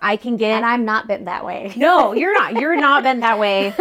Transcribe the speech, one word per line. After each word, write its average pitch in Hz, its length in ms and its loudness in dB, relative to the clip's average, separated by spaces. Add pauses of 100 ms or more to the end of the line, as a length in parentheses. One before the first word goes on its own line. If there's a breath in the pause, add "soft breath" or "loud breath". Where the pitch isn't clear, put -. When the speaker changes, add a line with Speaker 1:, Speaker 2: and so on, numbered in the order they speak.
Speaker 1:
I 208 160 -2
can 233 200 -6
get 220 180 0
Speaker 2:
And 226 100 -2
I'm 233 200 0
not 214 220 -2
bent 202 180 -6
that 180 200 -8
way. - 280 -10
<laughs> 220 40 -14
Speaker 1:
No, 277 360 4
you're 320 200 0
not. 226 260 0
You're 311 160 0
not 285 280 4
bent 254 180 0
that 226 160 2
way. 202 440 0